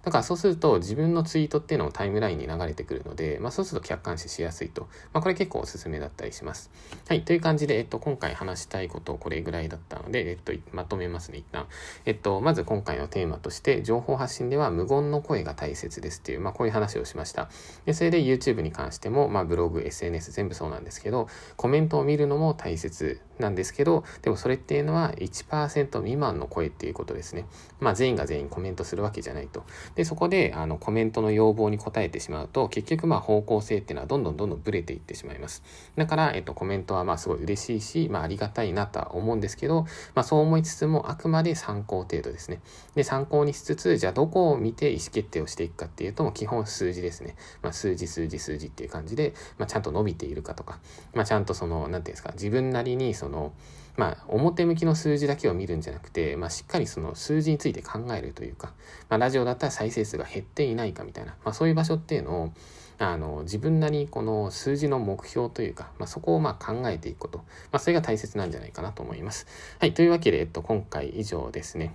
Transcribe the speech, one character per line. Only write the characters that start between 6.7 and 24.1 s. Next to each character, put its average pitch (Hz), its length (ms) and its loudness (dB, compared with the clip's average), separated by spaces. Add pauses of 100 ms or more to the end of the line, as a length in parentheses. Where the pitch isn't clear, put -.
は 165 80 2
い。 160 120 0
と 170 80 4
い - 20 6
う 165 60 4
感 160 160 4
じ 147 80 2
で、 120 100 4
え 117 60 2
っ - 40 -4
と、 - 120 -6
今 143 180 -2
回 71 180 -4
話 90 260 -6
し - 40 -10
た 95 160 -6
い 87 80 -4
こ - 120 -10
と - 180 -6
こ - 100 -8
れ 78 140 -4
ぐ 85 80 -4
ら 82 100 -2
い 80 80 -4
だ 78 80 -8
っ 80 100 -12
た - 120 -12
の - 120 -10
で、 110 200 -2
え - 20 -4
っ 87 60 -8
と、 107 160 -6 (180)
ま 90 120 -6
と 101 120 -4
め 90 120 -4
ま 85 120 -6
す 82 100 -14
ね、 73 60 -12
一 71 160 -14
旦。 71 140 -6 (400)
え 110 60 2
っ 107 60 -2
と、 98 220 2
ま 160 140 4
ず 95 100 0
今 104 160 0
回 78 160 -4
の 73 100 -4
テ 92 180 -2
ー 80 40 0
マ 78 80 -4
と - 140 -8
し - 100 -10
て、 117 220 2
情 113 180 2
報 135 160 0
発 131 200 -4
信 123 120 -2
で 139 80 0
は 143 140 2
無 85 160 0
言 143 240 2
の 147 100 2
声 117 240 -2
が 78 100 -4
大 76 220 -6
切 - 240 -8
で - 100 -8
す - 100 -12
っ - 20 -20
て 65 100 -6
い - 40 -2
う、 - 40 -6
ま 95 100 -2
あ、 - 40 -12
こ 123 100 0
う 113 40 4
い - 20 4
う - 20 -4
話 110 260 0
を - 60 -2
し - 140 -10
ま 78 80 -6
し - 80 -12
た。 - 160 -4 (340)
で、 160 80 2
そ 160 120 2
れ 165 60 6
で 165 120 6
YouTube 127 400 4
に 80 100 -2
関 - 200 -6
し - 60 -12
て - 120 -6
も、 139 180 6
ま 101 120 2
あ、 90 40 2
ブ 85 120 2
ロ 85 120 4
グ、 80 140 0
エ - 80 -4
ス - 160 -6
エ 85 40 0
ヌ 85 60 -2
エ 82 60 -2
ス - 100 -14
全 98 160 -2
部 78 60 -6
そ 80 140 -6
う - 20 -4
な - 80 -6
ん 85 60 -12
で 85 60 -12
す - 120 -12
け 104 80 -4
ど、 127 80 0 (380)
コ 120 120 0
メ 147 120 6
ン 160 80 4
ト 156 100 2
を 139 60 4
見 147 120 4
る 147 120 4
の 143 100 2
も 156 160 4
大 85 240 -4
切 78 420 -4 (200)
な 107 80 0
ん 98 80 0
で - 80 0
す - 100 -6
け 143 80 2
ど、 165 220 6 (180)